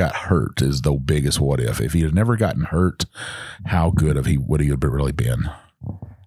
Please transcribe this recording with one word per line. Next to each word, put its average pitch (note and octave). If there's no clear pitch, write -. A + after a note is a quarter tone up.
got -
hurt D#2+
is C2+
the D2
biggest C#2
what C#2
if. A#1
If D#2
he E2
had D#2
never A2+
gotten E2
hurt, F2+
how E2+
good D2+
have C2+
he, D2
would C#2+
he D2
have C#2
really C#2
been? A#1+